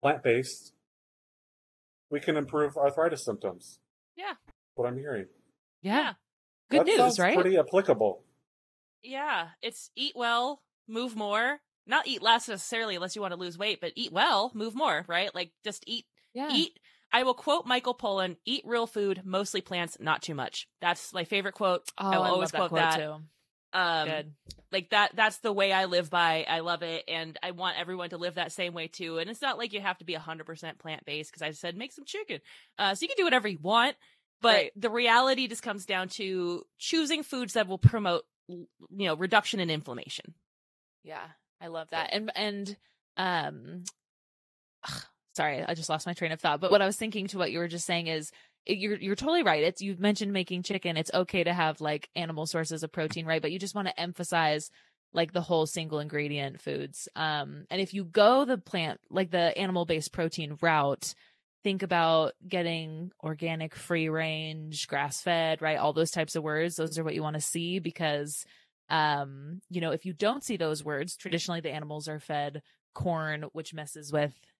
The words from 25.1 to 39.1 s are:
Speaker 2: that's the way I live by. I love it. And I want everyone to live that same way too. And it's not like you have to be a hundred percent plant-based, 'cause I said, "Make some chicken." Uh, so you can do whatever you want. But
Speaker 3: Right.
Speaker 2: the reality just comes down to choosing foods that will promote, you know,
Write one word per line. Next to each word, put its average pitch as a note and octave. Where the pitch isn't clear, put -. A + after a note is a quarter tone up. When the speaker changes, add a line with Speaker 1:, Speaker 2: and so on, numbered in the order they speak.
Speaker 2:
that's G#3+
the A3
way G3
I F#3+
live F3
by. E3
I E3
love E3+
it. E3
And E3
I F3+
want F3+
everyone F3
to F3+
live F3
that E3+
same F3
way E3
too. E3
And E3+
it's A3+
not C4
like A3+
you G#3
have F#3
to E3+
be E3+
a D#3
hundred D#3+
percent D#3+
plant-based, D#3
'cause E3
I D#3
said, E3+
"Make B3
some C#4+
chicken." F#4+
Uh, G3
so B3
you E4+
can C5
do G4
whatever B3+
you F3
want. A#3
But A3+
Speaker 3:
Right. F3
Speaker 2:
the G#3+
reality B3
just A3+
comes G#3
down F#3
to F#3
choosing D#4
foods B3
that G#3+
will F#3+
promote, G3
you F3
know, F#3+